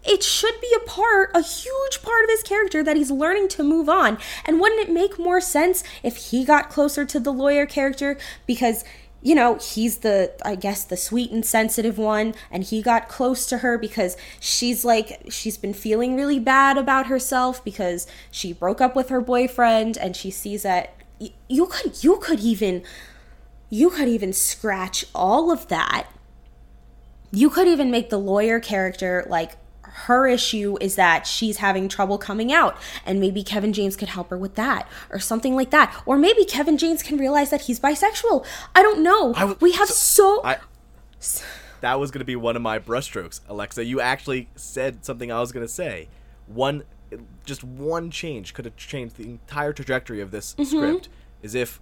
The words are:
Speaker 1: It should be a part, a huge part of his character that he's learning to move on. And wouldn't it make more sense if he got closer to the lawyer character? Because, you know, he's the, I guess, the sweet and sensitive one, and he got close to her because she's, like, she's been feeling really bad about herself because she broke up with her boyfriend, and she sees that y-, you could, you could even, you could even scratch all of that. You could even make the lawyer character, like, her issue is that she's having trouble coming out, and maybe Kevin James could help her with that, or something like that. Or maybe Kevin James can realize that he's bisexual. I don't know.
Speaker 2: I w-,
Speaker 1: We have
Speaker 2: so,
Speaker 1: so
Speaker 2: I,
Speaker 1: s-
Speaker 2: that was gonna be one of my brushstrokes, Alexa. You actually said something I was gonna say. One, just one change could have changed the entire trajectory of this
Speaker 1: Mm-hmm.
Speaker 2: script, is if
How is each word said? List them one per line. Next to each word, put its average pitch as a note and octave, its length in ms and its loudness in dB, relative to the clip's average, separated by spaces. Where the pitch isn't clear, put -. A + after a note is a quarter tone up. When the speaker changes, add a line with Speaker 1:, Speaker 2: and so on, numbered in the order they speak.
Speaker 1:
It G4 200 4
should A#4 360 0
be B4 160 -8
a A#4 120 -2
part, G4 480 4
a E4+ 80 6
huge C5+ 580 -6
part A4+ 220 2
of A4 80 4
his A4 100 2
character G4 420 0
that D4+ 140 0
he's C#4+ 140 0
learning F4 380 0
to D#4+ 140 -4
move D4+ 260 2
on. D4+ 280 4
And D#4+ 140 2
wouldn't G#4+ 220 4
it F#4 100 -2
make F4+ 280 0
more F4 220 2
sense F4+ 420 0
if A#3 160 -4
he B3+ 280 -2
got D4 260 4
closer C#4+ 340 0
to C#4+ 140 -4
the C4 140 -2
lawyer C#4+ 340 2
character? C#4 500 -2
Because, A#3 380 0
you D4 100 4
know, A#3+ 220 6
he's A3 420 -4
the, G3 340 2
I G#3 100 -2
guess, G3 280 -6
the - 120 -6
sweet A#3 360 -4
and A3+ 120 -2
sensitive A3+ 540 0
one, G#3+ 380 0
and F#3+ 120 -4
he A3 200 -4
got A#3 260 2
close B3+ 380 -2
to B3 100 -4
her A#3+ 220 0
because G#3 360 -4
she's, - 460 -2
like, A3+ 440 0
she's - 280 -8
been G3+ 160 -6
feeling A3+ 420 0
really C#4 240 0
bad C4+ 380 4
about C4 300 2
herself B3+ 560 0
because F3+ 420 -4
she - 240 -8
broke F#3 280 -2
up B3+ 140 2
with C4 140 0
her C4 120 0
boyfriend, A#3+ 760 2
and F3+ 180 -6
she - 140 -10
sees G3+ 340 -8
that F#3 300 -2
y-, A3 120 -14
you C4+ 160 2
could, - 380 -8
you F4 140 6
could D4+ 240 -2
even, G3 420 0
you B3 180 4
could D4+ 180 0
even G#3 260 -2
scratch F#3+ 720 -4
all A#3+ 360 2
of - 160 -2
that. - 400 -2
You A#3+ 180 4
could F4+ 180 4
even C#4+ 240 2
make A#3+ 180 -2
the G#3+ 100 -2
lawyer G#3 400 2
character, F#3+ 680 -4
like, E3 280 -4
her B3+ 440 2
issue G#3+ 520 0
is F#3+ 160 -2
that F3 320 4
she's G#3+ 300 -2
having F#3+ 320 0
trouble G3+ 280 0
coming G#3+ 360 -4
out, D#4 240 4
and G3 140 0
maybe G3 240 0
Kevin G#3 300 -2
James G3 220 -2
could G3+ 140 -8
help F3+ 200 -10
her F#3 80 -8
with F#3+ 180 -8
that, A#3 320 -2
or - 80 -6
something A#3 360 -2
like C4 160 0
that. D4 220 6
Or C4+ 120 4
maybe G4 280 6
Kevin D4 320 0
James E4 260 0
can D4 140 -4
realize C#4 340 2
that C#4+ 100 0
he's - 180 -4
bisexual. F4 680 2
I F#4 80 8
don't G#4 220 4
know. F4 320 4
Speaker 2:
I - 60 -4
w-, G3 180 0
Speaker 1:
We F4 140 6
have F#4+ 160 2
Speaker 2:
so, - 480 6
Speaker 1:
so B4 60 -4
Speaker 2:
I, C3 140 0
Speaker 1:
s- - 240 -8
Speaker 2:
that B2+ 180 0
was C#3 120 -4
gonna C3+ 140 -8
be B2 100 -6
one A#2 200 -2
of A#2+ 60 -4
my A2 180 -2
brushstrokes, A#2 720 -8
Alexa. G#2 340 -8
You B2+ 160 -4
actually B2+ 560 -2
said B2+ 500 -8
something A#2+ 260 -10
I A#2 80 -4
was B2 120 -4
gonna A#2+ 160 -8
say. A2+ 400 -10
One, C3+ 360 -4
just C#3 180 -12
one D3 460 -6
change C#3 440 -12
could - 120 -12
have A2+ 100 -14
changed B2 420 -12
the A#2+ 80 -16
entire D3 480 -8
trajectory B2+ 480 -6
of G2 100 -10
this G#2 220 -12
Speaker 1:
Mm-hmm. D4 100 -4
Speaker 2:
script, D4 460 -2
is G#2+ 120 -12
if B2 260 -4